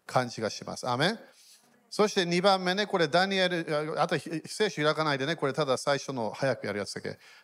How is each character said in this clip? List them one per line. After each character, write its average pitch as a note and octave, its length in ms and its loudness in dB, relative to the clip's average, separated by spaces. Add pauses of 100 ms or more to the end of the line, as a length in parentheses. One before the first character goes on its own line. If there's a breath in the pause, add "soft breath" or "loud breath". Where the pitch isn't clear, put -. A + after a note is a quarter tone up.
感 B2 260 2
じ - 100 -10
が A2 100 2
し - 140 -10
ま F#2+ 120 -8
す。 - 120 -4
ア B2 60 4
ー - 20 2
メ D3+ 120 4
ン。 A3+ 100 0 (720 loud breath)
そ G#3 180 2
し - 60 -6
て F#3 120 2
二 F3 140 2
番 F#3+ 240 4
目 F3+ 100 2
ね、 G#3 120 0
こ G3 120 0
れ E3 100 4
ダ E3+ 180 4
ニ G3 100 -2
エ F#3 120 2
ル、 D#3+ 500 -4
あ、 D3 40 2
あ E3+ 60 2
と F3 80 0
ひ-、 D#3+ 140 -6 (160)
聖 G#3+ 220 -2
書 D#3 140 -4
開 D3+ 120 4
か D#3 100 -2
な D3 100 2
い C3 40 -2
で C3+ 80 -2
ね、 E3 100 -2
こ D3+ 100 -2
れ C3 60 0
た D#3 120 -2
だ C3 120 2
最 C#3 220 0
初 C#3 140 -8
の A2+ 220 -4
早 C3 220 0
く - 100 -10
や G#2 60 -4
る G2+ 80 -4
や F#2+ 60 -6
つ - 80 -12
だ - 80 -10
け。 G2+ 160 -10 (260 loud breath)